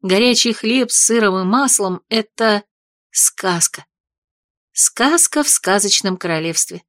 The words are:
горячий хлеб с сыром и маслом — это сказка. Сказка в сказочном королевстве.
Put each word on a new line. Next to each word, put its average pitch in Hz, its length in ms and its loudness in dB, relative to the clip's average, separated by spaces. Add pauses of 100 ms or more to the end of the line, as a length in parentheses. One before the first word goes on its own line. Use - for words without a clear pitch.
горячий 226 520 2
хлеб 240 360 0
с - 60 -4
сыром 214 460 2
и - 20 -2
маслом — 202 680 0
это 214 540 0 (480)
сказка. - 720 -2 (880)
Сказка 302 720 0
в 285 60 -2
сказочном 196 680 0
королевстве. 165 720 -4